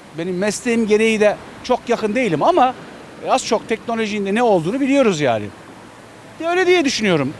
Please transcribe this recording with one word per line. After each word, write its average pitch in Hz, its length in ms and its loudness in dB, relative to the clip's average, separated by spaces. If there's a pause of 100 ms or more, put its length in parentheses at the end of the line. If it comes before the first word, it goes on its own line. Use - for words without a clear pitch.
(180)
Benim 175 200 -4
mesleğim 220 480 -2
gereği 214 340 2
de 208 160 4 (280)
çok 247 240 -2
yakın 220 260 -2
değilim 196 280 0
ama, 262 320 4 (520)
e, 170 40 -2
az 262 160 0
çok - 220 -2
teknolojinin 220 580 -4
de 196 80 -2
ne 233 80 0
olduğunu 208 380 2
biliyoruz 254 400 2
yani. 117 240 0 (960)
De 311 80 -6
öyle 359 180 0
diye 359 180 4
düşünüyorum. 175 560 0